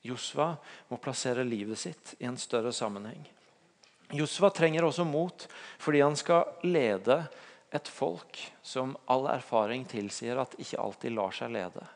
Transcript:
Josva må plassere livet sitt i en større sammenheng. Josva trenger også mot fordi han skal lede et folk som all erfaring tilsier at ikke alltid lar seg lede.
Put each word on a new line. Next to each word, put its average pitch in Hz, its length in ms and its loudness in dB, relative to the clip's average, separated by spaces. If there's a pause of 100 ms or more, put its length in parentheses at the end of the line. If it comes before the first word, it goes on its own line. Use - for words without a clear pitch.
Josva 127 380 -2 (420)
må 120 140 -8
plassere 127 420 -2
livet 110 380 -4
sitt - 400 -12
i 123 80 -6
en 123 100 -8
større 120 320 -2
sammenheng. 107 480 -6 (960)
Josva 156 400 4
trenger 160 320 4
også 170 160 0
mot 160 400 -2 (320)
fordi 147 240 4
han 143 160 6
skal 170 320 4 (160)
lede 127 560 4 (500)
et - 180 -4
folk - 500 -4 (260)
som 131 320 -4 (160)
all 131 160 4
erfaring 123 600 2
tilsier 117 520 -4
at - 200 -4
ikke - 200 -6
alltid 117 360 -4
lar 95 200 -2
seg 120 160 -6
lede. 92 320 -6 (120)